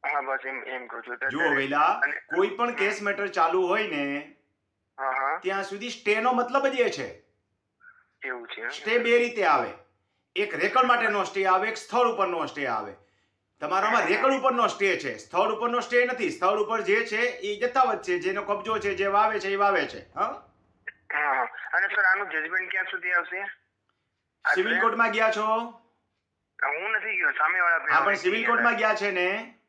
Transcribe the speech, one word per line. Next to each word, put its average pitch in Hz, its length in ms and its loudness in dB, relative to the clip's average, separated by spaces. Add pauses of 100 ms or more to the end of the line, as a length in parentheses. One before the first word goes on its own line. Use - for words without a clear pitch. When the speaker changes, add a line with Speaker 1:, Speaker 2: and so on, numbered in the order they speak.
(140)
Speaker 1:
હા, 143 80 -2
બસ 135 240 -4
એમ, 131 180 -10
એમ 127 240 -10
કહું 117 160 -12
છું. 123 140 -12 (140)
Speaker 2:
જુઓ 147 100 -2
Speaker 1:
અત્યારે 151 140 2
Speaker 2:
વહેલા, 139 300 2
Speaker 1:
અને 147 300 0
Speaker 2:
કોઈ 185 340 0
પણ 233 180 -2
Speaker 1:
હા. 233 80 -4
Speaker 2:
કેસ 202 260 -2
મેટર 202 260 -2
ચાલુ 180 400 2
હોય 214 200 0
ને, 143 480 -4 (640)
Speaker 1:
હા, 135 120 -2
હા. 135 280 -2
Speaker 2:
ત્યાં 190 240 -2
સુધી 202 260 -8
સ્ટેનો 226 440 2
મતલબ 247 340 2
જ 262 120 0
એ 226 100 4
છે. - 340 -8 (1000)
Speaker 1:
એવું 123 240 -8
છે. 117 220 -8
Speaker 2:
સ્ટે 220 300 0
બે 233 180 4
રીતે 233 280 2
આવે. 147 280 2 (600)
એક 202 180 -2
રેકર્ડ 202 320 2
માટેનો 220 380 2
સ્ટે 190 220 -2
આવે, 185 220 4
એક 220 100 -6
સ્થળ 233 360 2
ઉપરનો 175 320 0
સ્ટે 139 220 -6
આવે. 104 280 -4 (640)
તમારામાં 196 420 2
Speaker 1:
હા. - 60 0
Speaker 2:
રેકર્ડ 233 260 4
ઉપરનો 254 340 2
સ્ટે 190 300 0
છે, 127 200 -6
સ્થળ 208 340 0
ઉપરનો 240 280 -2
સ્ટે 240 260 2
નથી. 233 260 -2
સ્થળ 202 280 0
ઉપર 214 220 0
જે 220 240 2
છે 220 160 -2
એ 208 420 -4
યથાવત 247 400 2
છે, 180 160 0
જેનો 190 220 -2
કબજો 208 360 -2
છે, 196 180 -2
જે 196 120 0
વાવે 208 320 4
છે 190 80 -6
એ 196 80 -2
વાવે 196 320 4
છે. - 280 -14
હા? 196 140 -2 (840)
Speaker 1:
હા, 147 220 0
હા. 123 120 -2 (260)
અને 185 140 0
સર, 196 180 0
આનું 190 220 2
જજમેન્ટ 175 440 -4
ક્યાં 190 200 -4
સુધી 185 200 -6
આવશે? 180 320 -2 (1120)
Speaker 2:
સિવિલ 185 160 0
Speaker 1:
આખરે? 180 100 0
Speaker 2:
કોર્ટમાં 226 300 2
ગયા 220 200 2
છો? 214 240 0 (1080)
Speaker 1:
હું 160 280 -4
નથી 214 260 -4
ગયો, 156 140 0
સામેવાળા 170 460 2
Speaker 2:
હા, 160 220 2
પણ - 60 2
Speaker 1:
વ્યક્તિ 202 180 0
Speaker 2:
સિવિલ 190 160 0
Speaker 1:
ગયા 233 80 -2
Speaker 2:
કોર્ટમાં 233 260 2
Speaker 1:
હતા. 208 60 -4
Speaker 2:
ગયા 214 140 2
છે 202 180 -2
ને? 190 440 -2 (140)